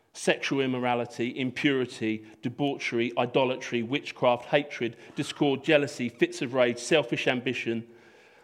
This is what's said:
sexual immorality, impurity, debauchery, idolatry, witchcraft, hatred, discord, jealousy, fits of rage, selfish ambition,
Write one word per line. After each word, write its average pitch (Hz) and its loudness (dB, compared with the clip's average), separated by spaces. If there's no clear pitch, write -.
sexual - 0
immorality, 123 -2
impurity, 123 0
debauchery, 120 -2
idolatry, 127 0
witchcraft, 127 0
hatred, 123 -2
discord, 139 0
jealousy, 143 2
fits 175 0
of 131 -4
rage, 123 4
selfish - 0
ambition, 123 -2